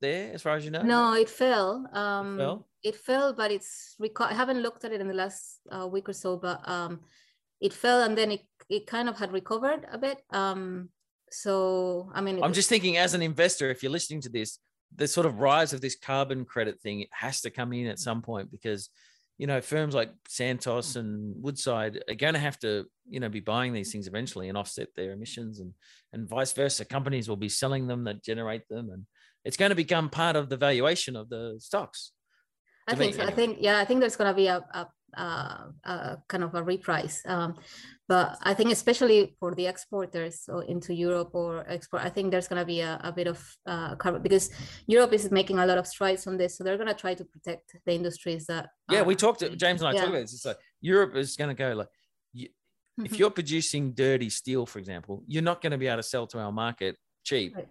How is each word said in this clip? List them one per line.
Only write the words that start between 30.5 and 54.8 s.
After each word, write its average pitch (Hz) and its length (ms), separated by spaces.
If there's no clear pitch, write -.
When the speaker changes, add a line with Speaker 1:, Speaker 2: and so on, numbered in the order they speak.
Speaker 1:
the 131 80
valuation 139 580
of 110 140
the 113 280
stocks, - 540
Speaker 2:
I 226 60
Speaker 1:
to 254 60
Speaker 2:
think 202 140
Speaker 1:
me, - 40
Speaker 2:
so. 214 60
I 185 60
Speaker 1:
anyway. 196 80
Speaker 2:
think, 233 260
yeah, 208 160
I 202 80
think 254 140
there's 233 160
gonna 202 180
be 190 140
a, 180 100
a, 175 120
a, 165 520
a 151 440
kind 180 160
of 165 100
a 170 80
reprice. 175 640
Um, 170 260
but 185 340
I 196 120
think 226 180
especially 220 640
for 180 160
the 180 120
exporters, 180 760
so - 180
into 175 320
Europe 175 420
or 170 340
export, - 340
I 175 80
think 190 200
there's 180 180
gonna 180 160
be 170 160
a, 160 240
a 175 80
bit 175 140
of, 170 120
uh, 165 300
carbon, 175 260
because 190 280
Europe 233 260
is 208 180
making 190 280
a 180 80
lot 180 120
of 180 80
strides 190 400
on 190 100
this, 175 200
so 185 80
they're 190 120
gonna 214 180
try 185 200
to 180 100
protect - 520
the 175 60
industries 170 540
that 165 240
Speaker 1:
Yeah, 202 120
we 185 120
Speaker 2:
are - 20
Speaker 1:
talked 220 240
to, 170 160
James 175 240
and 160 80
I - 40
Speaker 2:
Yeah. 196 80
Speaker 1:
talked 180 100
about 156 120
this. 113 120
It's 123 100
like 120 140
Europe 185 360
is 135 200
gonna 147 180
go, 131 200
like, 107 140
y-, 123 140
if 220 60
Speaker 2:
Mm-hmm. - 100
Speaker 1:
you're 214 160
producing 151 640
dirty 131 340
steel, 127 380
for - 120
example, 95 480